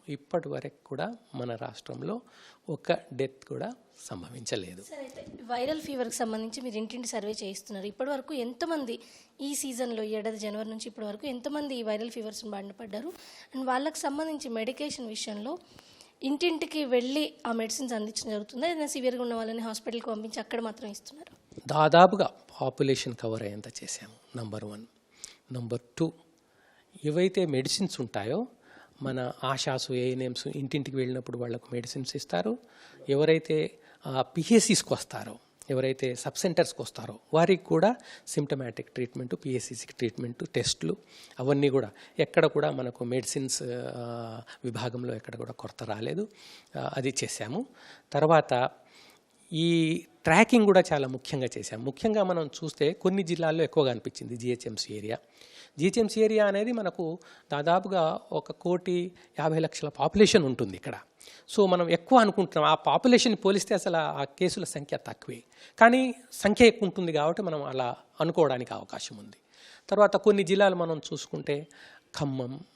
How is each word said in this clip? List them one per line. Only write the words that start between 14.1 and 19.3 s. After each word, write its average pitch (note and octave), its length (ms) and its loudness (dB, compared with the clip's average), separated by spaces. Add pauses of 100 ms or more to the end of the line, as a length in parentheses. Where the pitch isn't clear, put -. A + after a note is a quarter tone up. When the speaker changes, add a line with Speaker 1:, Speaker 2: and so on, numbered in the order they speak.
Speaker 2:
మెడికేషన్ B3 580 -6
విషయంలో A3 520 -8 (640)
ఇంటింటికి D4+ 600 -2
వెళ్ళి B3+ 500 0 (120)
ఆ A#3 60 -2
మెడిసిన్స్ A3+ 420 -4
అందించడం A3 360 -6
జరుగుతుందా, G#3+ 360 -4
ఏదైనా D#4+ 200 -2
సివియర్గా B3+ 360 -2
ఉన్న A#3 120 -4